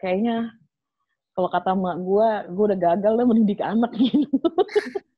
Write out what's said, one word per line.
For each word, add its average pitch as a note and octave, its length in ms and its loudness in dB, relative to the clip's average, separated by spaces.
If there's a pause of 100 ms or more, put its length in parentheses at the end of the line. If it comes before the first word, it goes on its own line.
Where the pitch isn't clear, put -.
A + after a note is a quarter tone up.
kayaknya A3+ 520 -2 (840)
kalau F3+ 160 -2
kata F#3 260 -2
emak F3+ 280 -2
gua, G3+ 240 2 (220)
gua G3+ 220 0
udah F#3+ 60 -2
gagal F#3+ 400 2
deh B3 100 4
mendidik A3 340 2
anak A3+ 340 -2
<laughs> G#3 40 2
gitu. C#4 380 2 (800)